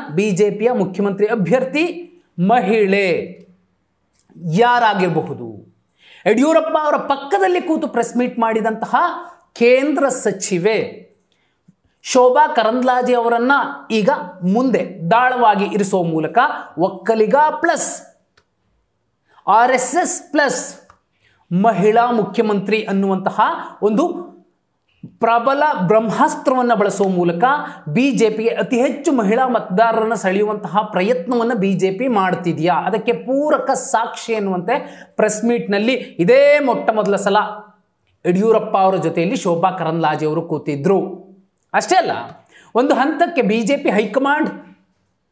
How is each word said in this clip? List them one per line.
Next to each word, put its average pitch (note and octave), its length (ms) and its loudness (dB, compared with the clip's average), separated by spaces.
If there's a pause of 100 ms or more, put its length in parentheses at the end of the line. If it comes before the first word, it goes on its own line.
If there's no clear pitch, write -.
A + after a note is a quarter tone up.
(160)
ಬಿ G#3 160 0
ಜೆ G3 200 2
ಪಿಯ G#3+ 200 0
ಮುಖ್ಯಮಂತ್ರಿ G3+ 560 -2
ಅಭ್ಯರ್ಥಿ C4 760 -2 (360)
ಮಹಿಳೆ G3 1080 0 (1040)
ಯಾರಾಗಿರಬಹುದು? F3+ 1200 0 (540)
ಯಡಿಯೂರಪ್ಪ D#4 540 2
ಅವರ D4 120 0
ಪಕ್ಕದಲ್ಲಿ F4+ 680 0
ಕೂತು D#4+ 260 -2
press A#3 300 -2
meet B3 220 -2
ಮಾಡಿದಂತಹ A3 560 -2 (580)
ಕೇಂದ್ರ C4 540 2
ಸಚಿವೆ G3 1000 -2 (960)
ಶೋಭಾ B3+ 460 4
ಕರಂದ್ಲಾಜೆ B3 680 0
ಅವರನ್ನ A#3 380 2 (400)
ಈಗ A3 180 2 (440)
ಮುಂದೆ G3 580 -2
ದಾಳವಾಗಿ A#3 540 2
ಇರಿಸುವ G3 380 -2
ಮೂಲಕ D#3+ 340 -4 (400)
ಒಕ್ಕಲಿಗ G#3+ 580 0 (240)
plus - 420 -2 (1500)
ಆರ್ A#3 220 4
ಎಸ್ C4 240 0
ಎಸ್ - 360 -2
ಪ್ಲಸ್ - 440 -2 (840)
ಮಹಿಳಾ A3 500 2
ಮುಖ್ಯಮಂತ್ರಿ G#3+ 720 0
ಅನ್ನುವಂತಹ G3 580 -2 (400)
ಒಂದು A3+ 460 0 (920)
ಪ್ರಬಲ A#3 440 0 (240)
ಬ್ರಹ್ಮಾಸ್ತ್ರವನ್ನ A#3+ 840 0
ಬಳಸುವ G3 340 0
ಮೂಲಕ F3 360 0 (460)
ಬಿ B3 220 2
ಜೆ G#3+ 180 2
ಪಿಗೆ A3 200 -2
ಅತಿ A3+ 320 -2
ಹೆಚ್ಚು C#4+ 300 -2
ಮಹಿಳಾ A#3+ 360 2
ಮತದಾರರನ್ನ A3+ 640 0
ಸೆಳೆಯುವಂತಹ G3+ 680 -2
ಪ್ರಯತ್ನವನ್ನ A3+ 720 -2
ಬಿ G3 200 0
ಜೆ F#3 180 0
ಪಿ G3 160 -4
ಮಾಡ್ತಿದ್ಯಾ? F3 680 0
ಅದಕ್ಕೆ G3+ 360 -2
ಪೂರಕ C#4 600 0
ಸಾಕ್ಷಿ - 600 -4
ಎನ್ನುವಂತೆ G3+ 840 -4
ಪ್ರೆಸ್ G#3+ 300 0
ಮೀಟ್‌ನಲ್ಲಿ A#3 480 0
ಇದೇ C4+ 640 4
ಮೊಟ್ಟ B3+ 300 0
ಮೊದಲ G3+ 260 0
ಸಲ G3 220 0 (880)
ಯಡಿಯೂರಪ್ಪ G3+ 520 2
ಅವರ F#3+ 180 2
ಜೊತೆಯಲ್ಲಿ E3+ 400 -2
ಶೋಭಾ F#3 360 0
ಕರಂದ್ಲಾಜೆ D#3+ 540 -2
ಅವರು D#3 160 -2
ಕೂತಿದ್ರು. D#3 840 -2 (460)
ಅಷ್ಟೇ A3 220 0
ಅಲ್ಲ, E4 160 2 (640)
ಒಂದು C#4 200 2
ಹಂತಕ್ಕೆ D#4 460 0
ಬಿ A3 200 0
ಜೆ C#4 160 0
ಪಿ C#4+ 120 -2
ಹೈಕಮಾಂಡ್ C4 600 0 (840)